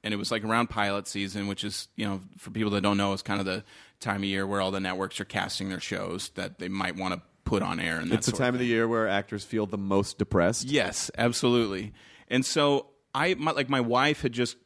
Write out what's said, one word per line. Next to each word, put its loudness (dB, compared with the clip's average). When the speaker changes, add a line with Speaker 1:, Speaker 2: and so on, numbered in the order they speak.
Speaker 1:
And -4
it -2
was, -4
like, -2
around 2
pilot 0
season, -4
which -4
is, -6
you -4
know, -2
for -14
people 0
that 2
don't 4
know, 2
is -6
kind -2
of -2
the -4
time -2
of -2
year -2
where -2
all 0
the -2
networks -4
are -4
casting -4
their -6
shows -6
that -8
they -6
might -2
wanna -4
put 2
on -2
air -2
and -2
that 4
Speaker 2:
It's 0
the 2
Speaker 1:
sort -2
of 4
Speaker 2:
time 2
of 0
the 0
Speaker 1:
thing. 0
Speaker 2:
year 4
where 2
actors -2
feel 0
the -4
most 2
depressed. 4
Speaker 1:
Yes, 0
absolutely. 2
And 2
so 2
I, 2
my, -2
like, -2
my 4
wife 2
had 0
just 0